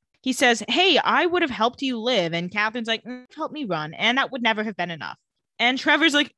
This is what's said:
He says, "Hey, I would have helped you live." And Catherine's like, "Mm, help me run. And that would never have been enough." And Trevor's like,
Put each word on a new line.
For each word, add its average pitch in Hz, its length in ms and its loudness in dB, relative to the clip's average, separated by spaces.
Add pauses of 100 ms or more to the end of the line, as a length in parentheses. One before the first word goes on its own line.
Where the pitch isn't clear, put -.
(220)
He 262 120 -2
says, 240 340 4
"Hey, 349 300 4
I 247 280 2
would 349 160 2
have 311 100 0
helped 226 300 -2
you 262 180 -2
live." 214 340 0
And 175 180 -4
Catherine's 214 380 -2
like, 226 160 -2
"Mm, 254 200 -14 (100)
help 302 180 -6
me 302 120 -8
run. 160 280 -6
And 233 240 0
that 247 140 -2
would 262 120 -8
never 220 200 0
have 214 120 -8
been 175 160 -6
enough." 113 260 -10 (420)
And 247 200 2
Trevor's 294 340 4
like, 294 240 0